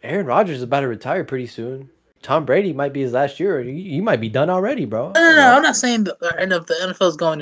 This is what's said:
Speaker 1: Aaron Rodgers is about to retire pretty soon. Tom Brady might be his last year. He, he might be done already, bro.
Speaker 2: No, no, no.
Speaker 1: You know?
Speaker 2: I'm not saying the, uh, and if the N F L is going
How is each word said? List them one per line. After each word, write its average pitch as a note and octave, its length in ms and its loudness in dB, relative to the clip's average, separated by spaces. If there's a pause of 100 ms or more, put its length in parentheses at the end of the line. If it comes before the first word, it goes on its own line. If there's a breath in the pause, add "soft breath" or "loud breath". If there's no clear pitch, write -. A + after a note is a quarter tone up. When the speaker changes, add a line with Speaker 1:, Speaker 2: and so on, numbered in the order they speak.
Speaker 1:
Aaron D#3+ 240 -4
Rodgers D3+ 320 0
is B2 60 -8
about C3+ 160 -2
to C#3 80 -2
retire C3+ 380 -4
pretty B2+ 220 -6
soon. C3 420 -12 (320)
Tom D3 240 0
Brady F3 280 2
might C#3 200 -2
be C#3 80 -4
his B2+ 120 -2
last C3+ 260 0
year. E3 220 -2
He, D3+ 280 -10
he D3 120 -2
might G3 200 0
be A2+ 80 -4
done C3 200 0
already, F#3+ 360 -2
bro. C3 260 -4
Speaker 2:
No, D#4+ 100 4
no, - 0 -
no. E4 80 6
Speaker 1:
You D#4+ 60 8
know? B3+ 220 8
Speaker 2:
I'm D4 40 4
not D4+ 140 2
saying A#3 300 0
the, - 200 -6
uh, - 140 -2
and F#3 140 -2
if E3+ 120 -2
the E3 160 -2
N F#3 100 -4
F F3+ 100 -6
L F#3 80 6
is D#3 80 -2
going D#3+ 240 -2